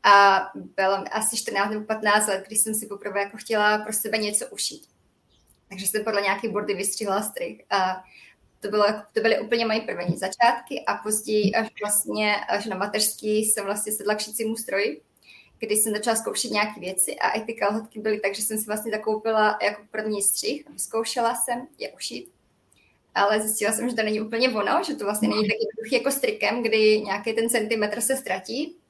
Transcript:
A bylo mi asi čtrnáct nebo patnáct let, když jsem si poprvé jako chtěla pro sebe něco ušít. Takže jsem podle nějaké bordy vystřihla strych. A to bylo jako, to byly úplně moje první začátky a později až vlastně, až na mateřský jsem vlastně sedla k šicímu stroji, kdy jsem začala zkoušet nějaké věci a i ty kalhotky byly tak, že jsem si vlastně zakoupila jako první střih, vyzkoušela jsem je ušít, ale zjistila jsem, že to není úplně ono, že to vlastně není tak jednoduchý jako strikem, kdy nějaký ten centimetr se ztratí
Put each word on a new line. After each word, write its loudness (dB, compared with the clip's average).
A 10
bylo 0
mi -10
asi -2
čtrnáct 0
nebo -4
patnáct 2
let, -2
když 0
jsem 2
si 0
poprvé -6
jako -6
chtěla 2
pro -4
sebe 0
něco -2
ušít. -6
Takže -6
jsem 0
podle 0
nějaké -2
bordy -2
vystřihla -2
strych. -6
A 0
to -6
bylo 4
jako, 2
to 2
byly 4
úplně 0
moje 0
první -4
začátky 0
a 0
později 0
až 0
vlastně, 0
až -2
na -4
mateřský 0
jsem 0
vlastně -4
sedla 0
k -8
šicímu -4
stroji, -2
kdy -2
jsem 2
začala 0
zkoušet -2
nějaké -2
věci -2
a 0
i -2
ty -6
kalhotky -2
byly 0
tak, -2
že -4
jsem 0
si -2
vlastně -4
zakoupila 0
jako -2
první -2
střih, 0
vyzkoušela -2
jsem -4
je -8
ušít, -10
ale 4
zjistila 0
jsem, -2
že -2
to 0
není 0
úplně 0
ono, 0
že -4
to -8
vlastně 0
není 2
tak 0
jednoduchý -4
jako 2
strikem, 0
kdy 6
nějaký -4
ten 0
centimetr 0
se 2
ztratí -6